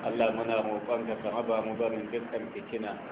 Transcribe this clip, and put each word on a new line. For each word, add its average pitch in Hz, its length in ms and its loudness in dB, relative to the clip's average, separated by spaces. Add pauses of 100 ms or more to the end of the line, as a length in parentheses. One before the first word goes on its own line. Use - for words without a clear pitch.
Allah 113 240 4
muna 113 320 2
roƙonka 110 560 0
ka 107 160 -2
raba 110 320 2
mu 110 80 -2
barin 110 400 0
dukkan 117 400 -2
fitina, 104 400 -4 (180)